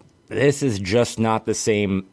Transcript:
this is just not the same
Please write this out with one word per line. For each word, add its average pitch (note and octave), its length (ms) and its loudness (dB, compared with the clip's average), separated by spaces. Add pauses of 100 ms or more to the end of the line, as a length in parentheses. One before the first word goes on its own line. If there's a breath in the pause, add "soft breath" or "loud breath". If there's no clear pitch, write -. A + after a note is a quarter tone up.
(280)
this C#3 340 0
is A#2 160 0
just G#2 400 0
not A2 260 0
the A2 100 -2
same G2+ 580 0